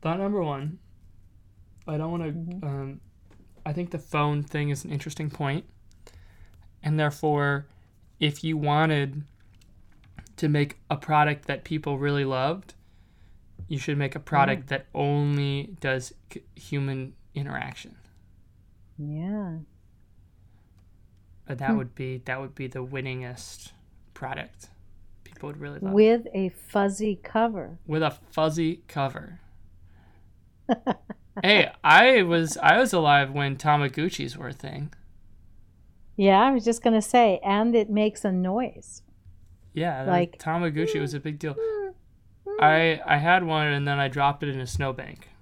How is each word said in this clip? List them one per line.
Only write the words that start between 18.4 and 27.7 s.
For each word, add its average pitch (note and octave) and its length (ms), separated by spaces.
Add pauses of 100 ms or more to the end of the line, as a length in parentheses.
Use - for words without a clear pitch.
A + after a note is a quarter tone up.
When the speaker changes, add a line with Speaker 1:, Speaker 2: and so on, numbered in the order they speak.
Speaker 2:
Yeah. E3 600 (1900)
Speaker 1:
And C3+ 100
that C#3 120
Speaker 2:
Hmm. A3+ 80
Speaker 1:
would B2 160
be, C3 320
that C3 140
would C3+ 140
be C3+ 120
the B2+ 180
winningest B2+ 880 (420)
product. - 540 (560)
People - 240
would D3 100
really C#3+ 220
love F#3+ 120
it. - 20
Speaker 2:
With A3+ 400
a F#3+ 160
fuzzy G3+ 680
cover. G3+ 680